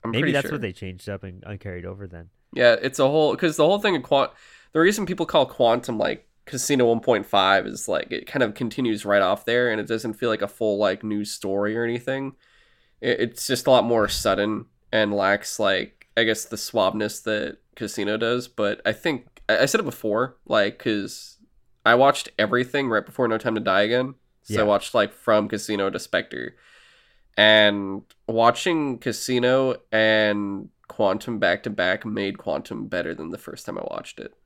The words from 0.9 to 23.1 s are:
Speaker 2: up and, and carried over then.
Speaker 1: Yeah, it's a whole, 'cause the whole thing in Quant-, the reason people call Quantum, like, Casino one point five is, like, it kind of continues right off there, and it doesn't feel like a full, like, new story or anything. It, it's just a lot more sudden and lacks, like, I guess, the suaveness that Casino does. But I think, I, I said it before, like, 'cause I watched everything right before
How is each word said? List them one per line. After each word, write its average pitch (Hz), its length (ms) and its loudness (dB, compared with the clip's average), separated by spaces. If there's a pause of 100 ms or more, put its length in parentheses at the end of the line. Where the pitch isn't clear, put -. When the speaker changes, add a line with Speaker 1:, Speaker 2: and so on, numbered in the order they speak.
Speaker 2:
up 98 160 -10
and, 92 200 -16
and 101 160 -14
carried 90 240 -12
over 95 220 -14
then. 85 240 -18 (240)
Speaker 1:
Yeah, 120 260 6
it's 127 180 -4
a 131 80 4
whole, 151 300 2
'cause 160 200 0
the 156 100 4
whole 202 120 4
thing 208 160 0
in 139 80 -2
Quant-, 139 300 2 (400)
the 156 80 2
reason 202 260 2
people 175 200 -4
call 147 200 4
Quantum, 120 520 0
like, - 280 -4 (200)
Casino 127 400 2
one 117 140 4
point 110 260 2
five 98 400 2
is, - 220 -10
like, 87 220 -2
it - 160 -6
kind 135 160 -2
of 107 120 0
continues 113 500 -4
right 101 160 4
off 95 240 0
there, 120 260 0
and 107 100 -2
it 104 60 -6
doesn't 113 280 -4
feel 120 160 -2
like 107 120 -2
a 101 60 -4
full, 107 300 -2
like, 101 260 0
new 104 200 -4
story 101 520 -4
or 117 80 -2
anything. 135 500 -6 (680)
It, 123 180 0
it's - 260 -4
just 127 200 -2
a 143 40 4
lot 123 140 6
more 113 240 2
sudden 104 560 -2 (280)
and 104 220 2
lacks, 101 460 0
like, - 560 -2
I 117 80 2
guess, 110 220 -2
the 110 100 -10
suaveness 107 680 -2
that 87 340 -4 (180)
Casino 104 400 -4
does. 120 320 -2
But 104 380 -4
I 107 80 0
think, - 540 -6
I, 107 100 2
I 135 80 4
said 220 140 0
it 190 40 -8
before, 120 640 -4
like, 104 320 0
'cause - 580 -6 (480)
I 117 120 6
watched 139 420 4
everything 123 500 0
right 107 160 0
before 123 240 -2